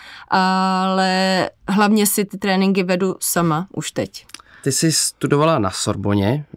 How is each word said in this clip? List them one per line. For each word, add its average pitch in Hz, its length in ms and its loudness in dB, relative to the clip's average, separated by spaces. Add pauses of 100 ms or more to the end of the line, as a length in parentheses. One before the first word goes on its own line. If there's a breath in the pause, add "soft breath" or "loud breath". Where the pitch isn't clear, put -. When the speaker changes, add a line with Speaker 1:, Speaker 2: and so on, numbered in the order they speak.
(300 loud breath)
Speaker 1:
ale 190 1200 0 (180)
hlavně 208 380 2
si 208 200 -2
ty 196 120 -14
tréninky 190 460 0
vedu 185 360 0
sama 170 560 -2
už - 160 -8
teď. - 340 -8 (380 loud breath)
Speaker 2:
Ty 139 80 0
jsi 160 200 2
studovala 151 680 2
na 98 120 0
Sorboně, 101 760 -2 (120)